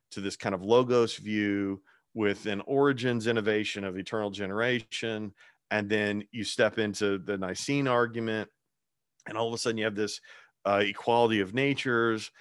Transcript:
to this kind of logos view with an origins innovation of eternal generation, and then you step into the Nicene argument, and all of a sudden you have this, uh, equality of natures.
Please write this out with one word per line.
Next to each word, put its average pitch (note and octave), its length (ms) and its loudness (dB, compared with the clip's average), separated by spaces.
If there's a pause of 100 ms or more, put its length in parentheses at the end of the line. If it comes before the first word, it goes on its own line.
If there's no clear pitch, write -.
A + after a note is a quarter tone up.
(120)
to G#2 100 -10
this G2 140 -6
kind G2+ 200 -4
of F2+ 80 -6
logos A#2+ 520 4
view G2+ 640 -2 (320)
with G#2 320 0
an G2+ 160 -2
origins B2+ 640 2
innovation G#2+ 560 0
of F#2+ 140 -6
eternal G#2 340 -4
generation, G#2+ 1000 -4 (380)
and G#2 180 0
then G#2 420 0
you A2+ 120 -8
step G#2+ 340 2
into G#2 400 0
the G2 200 -4
Nicene A2+ 500 -2
argument, A#2 640 0 (760)
and G#2+ 100 -8
all A#2 100 0
of A#2 60 -4
a A#2 40 -4
sudden A2+ 200 0
you G#2+ 80 0
have G#2+ 100 -2
this, G#2 240 -2 (460)
uh, G2+ 200 4
equality A#2 540 4
of F#2+ 160 -2
natures. A#2+ 760 0 (120)